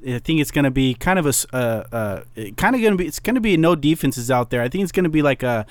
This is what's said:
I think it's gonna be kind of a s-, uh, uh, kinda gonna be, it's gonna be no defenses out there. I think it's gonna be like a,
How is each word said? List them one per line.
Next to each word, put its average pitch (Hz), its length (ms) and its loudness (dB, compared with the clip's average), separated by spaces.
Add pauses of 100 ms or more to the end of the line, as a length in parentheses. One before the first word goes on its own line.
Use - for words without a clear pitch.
I 123 120 -4
think 160 220 0
it's 139 100 -2
gonna 143 180 2
be 131 240 2
kind 180 240 0
of 165 80 0
a 143 40 4
s-, - 220 0
uh, 117 400 -2
uh, 104 300 -4 (140)
kinda 185 440 -2
gonna 220 160 4
be, 180 120 -2
it's - 120 -8
gonna 240 220 0
be 208 160 4
no 165 160 4
defenses 143 560 0
out 123 220 0
there. 123 100 0
I 123 80 -2
think 185 140 -2
it's 180 80 -4
gonna 180 180 0
be 156 140 2
like 139 180 0
a, 120 300 -2